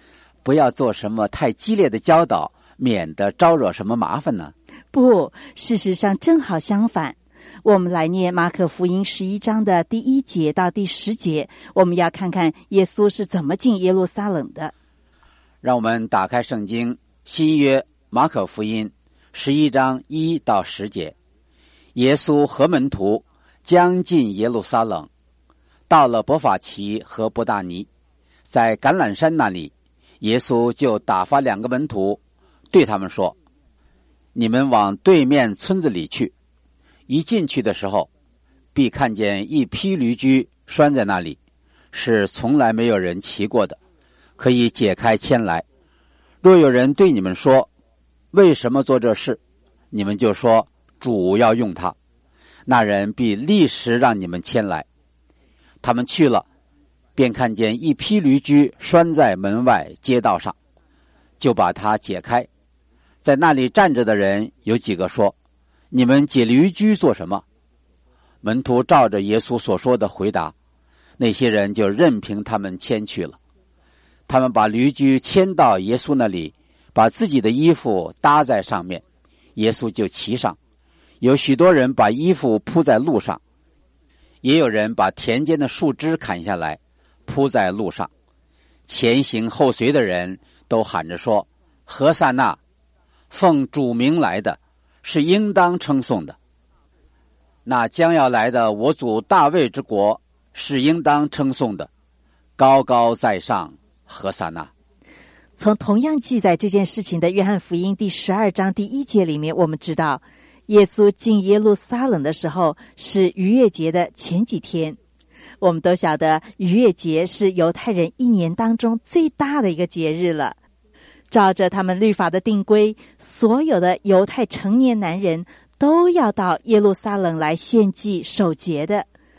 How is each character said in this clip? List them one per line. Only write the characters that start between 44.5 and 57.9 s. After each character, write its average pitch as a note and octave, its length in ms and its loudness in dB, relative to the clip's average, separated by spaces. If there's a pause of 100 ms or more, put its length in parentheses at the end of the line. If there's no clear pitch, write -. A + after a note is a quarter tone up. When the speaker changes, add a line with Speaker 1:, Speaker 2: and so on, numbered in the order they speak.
Speaker 1:
解 G2+ 240 0
开 A2+ 220 0
牵 A#2+ 260 0
来。 E2+ 220 -4 (760)
若 F#3 160 8
有 D3+ 140 6
人 B2+ 240 2
对 F#3+ 160 4
你 A#2 100 0
们 F#2 140 -4
说 C3 340 2 (640)
：“为 F3+ 240 8
什 B2 180 -4
么 C3+ 120 0
做 B2+ 160 2
这 A2+ 140 2
事？” - 260 -6 (500)
你 G2+ 140 -4
们 G2+ 140 -4
就 G#2+ 160 2
说 A2+ 340 2 (320)
：“主 G2 360 0
要 A2+ 160 4
用 A2+ 220 -2
它。” E2+ 220 -8 (680)
那 A#2+ 200 4
人 G2+ 280 -2
必 A2+ 220 -2
立 D#3 320 2
时 A#2+ 320 -2
让 A#2 220 2
你 F#2 80 -8
们 F2 120 -8
牵 G#2+ 280 -2
来。 D#2+ 180 -6 (960)
他 B2 120 0
们 A#2+ 120 -4
去 D3+ 220 2
了， A2 180 0 (720)
便 B2+ 160 2
看 A2+ 240 -2
见 A2 260 -2
一 C#3 100 0